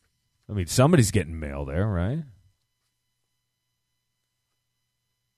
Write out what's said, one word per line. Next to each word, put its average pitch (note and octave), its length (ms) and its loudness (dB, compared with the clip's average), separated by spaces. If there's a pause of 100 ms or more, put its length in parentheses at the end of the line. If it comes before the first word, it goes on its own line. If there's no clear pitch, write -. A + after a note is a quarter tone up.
(500)
I - 20 -12
mean, F#2+ 140 -2
somebody's C3 440 4
getting E2 300 -2
mail C#2+ 240 -8
there, D#2 220 -2
right? A2 380 -2 (3250)